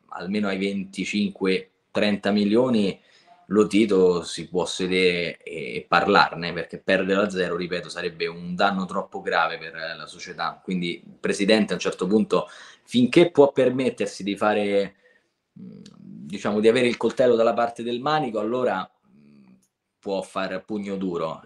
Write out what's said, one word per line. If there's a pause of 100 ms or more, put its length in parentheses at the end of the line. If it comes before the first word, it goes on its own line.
almeno
ai
venticinque, (200)
trenta
milioni, (500)
Lotito
si
può
sedere
e,
e
parlarne,
perché
perdere
a
zero,
ripeto,
sarebbe
un
danno
troppo
grave
per (220)
la
società.
Quindi
il
presidente
a
un
certo
punto, (360)
finché
può
permettersi
di
fare, (640)
mm, (160)
diciamo,
di
avere
il
coltello
dalla
parte
del
manico,
allora, (260)
mm, (540)
può
fare
pugno
duro.